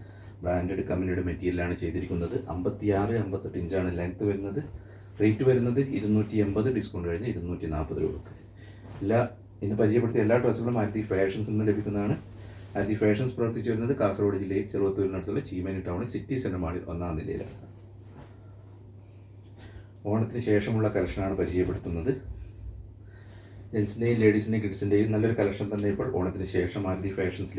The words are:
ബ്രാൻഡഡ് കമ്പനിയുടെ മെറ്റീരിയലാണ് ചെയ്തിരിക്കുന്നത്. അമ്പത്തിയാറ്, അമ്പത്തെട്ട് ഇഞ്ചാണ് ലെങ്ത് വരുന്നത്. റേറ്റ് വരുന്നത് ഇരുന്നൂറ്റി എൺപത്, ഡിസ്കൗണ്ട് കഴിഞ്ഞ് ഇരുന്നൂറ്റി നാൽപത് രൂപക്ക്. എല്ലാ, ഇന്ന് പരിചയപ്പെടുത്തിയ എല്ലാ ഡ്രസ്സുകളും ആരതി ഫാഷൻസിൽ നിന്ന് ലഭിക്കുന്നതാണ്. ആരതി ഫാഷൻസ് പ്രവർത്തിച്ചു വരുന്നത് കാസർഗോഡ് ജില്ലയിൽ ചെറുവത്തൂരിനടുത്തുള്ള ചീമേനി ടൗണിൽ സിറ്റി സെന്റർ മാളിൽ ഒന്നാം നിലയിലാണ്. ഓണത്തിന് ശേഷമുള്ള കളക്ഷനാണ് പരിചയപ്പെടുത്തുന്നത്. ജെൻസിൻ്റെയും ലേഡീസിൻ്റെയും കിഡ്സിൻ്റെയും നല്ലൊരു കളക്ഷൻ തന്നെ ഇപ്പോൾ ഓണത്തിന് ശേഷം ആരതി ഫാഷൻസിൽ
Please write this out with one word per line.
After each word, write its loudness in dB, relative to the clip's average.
ബ്രാൻഡഡ് 0
കമ്പനിയുടെ 0
മെറ്റീരിയലാണ് -2
ചെയ്തിരിക്കുന്നത്. -2
അമ്പത്തിയാറ്, 2
അമ്പത്തെട്ട് -4
ഇഞ്ചാണ് 0
ലെങ്ത് -4
വരുന്നത്. -2
റേറ്റ് 6
വരുന്നത് 4
ഇരുന്നൂറ്റി 2
എൺപത്, 2
ഡിസ്കൗണ്ട് -2
കഴിഞ്ഞ് -2
ഇരുന്നൂറ്റി -4
നാൽപത് -2
രൂപക്ക്. -6
എല്ലാ, 4
ഇന്ന് 0
പരിചയപ്പെടുത്തിയ 4
എല്ലാ 6
ഡ്രസ്സുകളും 2
ആരതി 0
ഫാഷൻസിൽ 2
നിന്ന് 2
ലഭിക്കുന്നതാണ്. 0
ആരതി 0
ഫാഷൻസ് 4
പ്രവർത്തിച്ചു 0
വരുന്നത് 2
കാസർഗോഡ് 2
ജില്ലയിൽ 0
ചെറുവത്തൂരിനടുത്തുള്ള 0
ചീമേനി -4
ടൗണിൽ -2
സിറ്റി -4
സെന്റർ -2
മാളിൽ -4
ഒന്നാം -2
നിലയിലാണ്. -6
ഓണത്തിന് 0
ശേഷമുള്ള 4
കളക്ഷനാണ് 0
പരിചയപ്പെടുത്തുന്നത്. 0
ജെൻസിൻ്റെയും 2
ലേഡീസിൻ്റെയും 6
കിഡ്സിൻ്റെയും 2
നല്ലൊരു 4
കളക്ഷൻ 0
തന്നെ 0
ഇപ്പോൾ -2
ഓണത്തിന് -2
ശേഷം 0
ആരതി -2
ഫാഷൻസിൽ -4